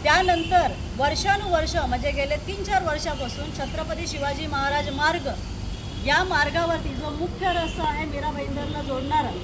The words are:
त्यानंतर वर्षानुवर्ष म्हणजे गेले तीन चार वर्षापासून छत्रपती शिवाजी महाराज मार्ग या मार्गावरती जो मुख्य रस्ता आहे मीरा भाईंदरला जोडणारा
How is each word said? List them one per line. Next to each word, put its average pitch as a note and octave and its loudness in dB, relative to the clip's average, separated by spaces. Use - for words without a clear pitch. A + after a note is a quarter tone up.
त्यानंतर F4 6
वर्षानुवर्ष D#4+ 2
म्हणजे C4+ 0
गेले C#4+ 0
तीन F#4+ -4
चार F#4+ 2
वर्षापासून D4 -4
छत्रपती D4+ -4
शिवाजी D4 -2
महाराज C#4+ 0
मार्ग D4+ 2
या D4+ 4
मार्गावरती D#4+ 0
जो D4+ -4
मुख्य F4 -2
रस्ता E4+ 0
आहे D4+ 0
मीरा D4 -4
भाईंदरला C#4+ -4
जोडणारा C#4 0